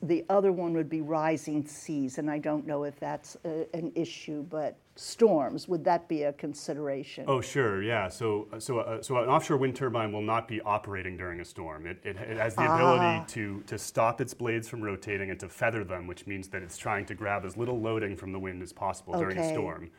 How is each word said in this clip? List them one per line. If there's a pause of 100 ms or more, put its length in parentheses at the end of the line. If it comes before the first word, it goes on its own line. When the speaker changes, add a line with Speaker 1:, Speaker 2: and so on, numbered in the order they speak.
Speaker 1:
The
other
one
would
be
rising
seas,
and
I
don't
know
if
that's,
uh,
an
issue,
but (200)
storms,
would
that
be
a
consideration?
Speaker 2:
Oh,
sure,
yeah.
So,
uh,
so,
uh,
so
an
offshore
wind
turbine
will
not
be
operating
during
a
storm.
It,
it,
it
has
the
Speaker 1:
Ah.
Speaker 2:
ability
to,
to
stop
its
blades
from
rotating
and
to
feather
them,
which
means
that
it's
trying
to
grab
as
little
loading
from
the
wind
as
possible
during
a
Speaker 1:
Okay,
Speaker 2:
storm.